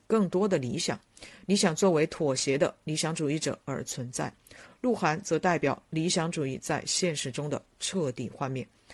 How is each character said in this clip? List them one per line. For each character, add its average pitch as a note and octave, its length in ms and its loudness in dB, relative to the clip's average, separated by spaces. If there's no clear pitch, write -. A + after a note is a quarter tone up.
更 G#3+ 220 4
多 F#3 180 2
的 F#3+ 100 4
理 B2+ 220 -2
想。 A#2+ 200 -2
理 F#3+ 80 4
想 G3 200 4
作 F#3+ 180 4
为 D#3 160 6
妥 C#3+ 260 0
协 C3+ 240 2
的 E3 240 2
理 D#3 140 -4
想 D#3+ 180 0
主 D#3 160 -2
义 D#3 80 0
者 D3 260 -2
而 B2+ 200 -4
存 B2+ 260 -8
在， C#3 220 -4
鹿 B3+ 120 2
晗 E3 300 0
则 D#3+ 160 0
代 F3 180 2
表 C#3+ 320 0
理 D#3+ 200 0
想 E3+ 220 0
主 D#3 140 -2
义 C3 140 -4
在 - 260 -4
现 E3+ 300 0
实 C#3+ 160 -6
中 D3 180 -6
的 C#3+ 140 -4
彻 E3 320 -2
底 - 180 -6
幻 C3+ 220 -6
灭。 B2+ 160 -6